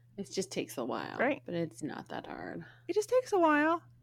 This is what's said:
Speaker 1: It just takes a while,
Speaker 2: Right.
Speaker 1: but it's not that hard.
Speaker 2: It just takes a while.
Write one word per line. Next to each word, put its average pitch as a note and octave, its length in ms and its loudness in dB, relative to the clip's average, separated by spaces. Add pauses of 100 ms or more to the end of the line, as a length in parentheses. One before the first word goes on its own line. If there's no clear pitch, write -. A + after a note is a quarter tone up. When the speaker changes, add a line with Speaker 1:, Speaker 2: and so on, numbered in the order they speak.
(160)
Speaker 1:
It G3 160 -8
just F#3+ 200 -4
takes - 260 -4
a B2 60 -2
while, - 340 -2
Speaker 2:
Right. - 260 2
Speaker 1:
but - 100 -6
it's E3 280 -4
not G#2+ 280 -6
that - 160 -6
hard. F2 380 -10 (240)
Speaker 2:
It F4 60 -2
just G#4 140 0
takes B4+ 240 2
a G4+ 60 6
while. D#4+ 440 6 (200)